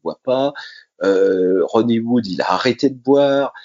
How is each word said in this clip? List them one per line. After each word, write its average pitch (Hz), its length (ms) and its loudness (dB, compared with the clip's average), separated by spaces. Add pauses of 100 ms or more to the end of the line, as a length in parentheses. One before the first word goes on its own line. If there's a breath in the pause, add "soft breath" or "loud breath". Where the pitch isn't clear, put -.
boit 82 180 -8
pas, 135 300 -2 (500 loud breath)
euh, 92 640 2
Ronnie 113 340 0
Wood, 117 300 -2
il 90 140 -4
a 92 100 -2
arrêté 123 380 0
de 131 60 -10
boire, 139 560 2 (120)